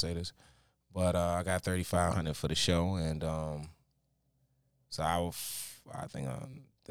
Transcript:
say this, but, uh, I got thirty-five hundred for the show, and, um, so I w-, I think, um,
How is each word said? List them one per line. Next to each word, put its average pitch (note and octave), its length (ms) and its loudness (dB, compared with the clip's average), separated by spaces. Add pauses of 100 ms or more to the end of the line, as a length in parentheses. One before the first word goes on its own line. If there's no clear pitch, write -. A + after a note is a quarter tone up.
say E2+ 80 -2
this, E2+ 180 -4 (640)
but, F2+ 220 4
uh, F2 240 2
I F2+ 40 -2
got F#2 200 0
thirty-five F2+ 500 2
hundred D#2+ 240 0
for - 120 -2
the D#2 60 0
show, F2 400 4
and, D#2+ 280 0
um, D#2 460 -4 (1200)
so - 120 -6
I D#2 140 4
w-, F2 160 0 (600)
I - 160 -8
think, - 200 -6
um, - 340 -8 (300)